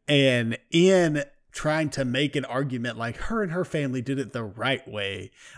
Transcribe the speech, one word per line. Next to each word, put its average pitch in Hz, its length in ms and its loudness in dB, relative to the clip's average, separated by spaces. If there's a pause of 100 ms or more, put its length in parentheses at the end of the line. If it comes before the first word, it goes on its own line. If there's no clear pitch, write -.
And 127 500 4 (120)
in 170 540 6 (280)
trying 151 400 -2
to 135 140 -2
make 135 300 0
an 131 100 -2
argument, 123 520 -4
like, 117 200 -6
her 226 240 -2
and 185 120 -4
her 180 120 -2
family 131 380 -2
did 135 160 -2
it 110 140 -8
the 120 100 -6
right 110 440 -4
way. 98 440 -6 (260)